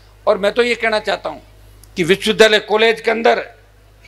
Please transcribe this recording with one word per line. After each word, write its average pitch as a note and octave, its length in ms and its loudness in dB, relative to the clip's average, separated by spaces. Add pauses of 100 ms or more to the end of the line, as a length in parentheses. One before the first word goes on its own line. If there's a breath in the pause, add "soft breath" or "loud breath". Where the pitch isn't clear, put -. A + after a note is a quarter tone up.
(280 soft breath)
और G#3 100 2
मैं G3+ 140 -2
तो A#3+ 120 0
ये A#3+ 120 0
कहना A3 240 -2
चाहता F#3+ 300 -6
हूँ D3 120 -12 (540)
कि F#3 80 -2
विश्वविद्यालय, G#3 560 2
college A3 420 0
के A3+ 100 -2
अंदर A3+ 380 0 (580)